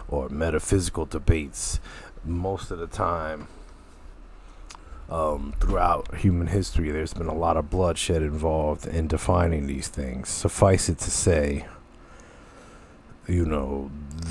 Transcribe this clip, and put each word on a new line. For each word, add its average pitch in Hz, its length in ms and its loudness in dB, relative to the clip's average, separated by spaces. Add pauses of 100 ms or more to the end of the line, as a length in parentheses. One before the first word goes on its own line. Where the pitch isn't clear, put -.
or 67 220 -4
metaphysical 80 800 0
debates. - 720 0 (440)
Most 90 460 -4
of 90 80 -6
the 85 80 -6
time, 80 640 -2 (1600)
um, 76 500 -2
throughout 87 600 2
human 87 280 4
history, 87 460 2
there's 78 220 -2
been 82 120 -4
a 78 80 -2
lot 82 220 4
of 76 120 0
bloodshed 87 540 2
involved 78 640 0
in 82 220 0
defining 80 580 4
these 69 220 -4
things. 65 400 -6
Suffice - 600 4
it 82 100 0
to - 120 -4
say, 73 560 2 (1600)
you 90 200 2
know, 69 440 -2 (400)